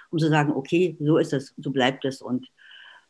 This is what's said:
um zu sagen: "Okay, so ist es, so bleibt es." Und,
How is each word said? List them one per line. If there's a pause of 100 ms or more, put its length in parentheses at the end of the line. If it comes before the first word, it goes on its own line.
(100)
um
zu
sagen:
"Okay,
so
ist
es,
so
bleibt
es."
Und, (640)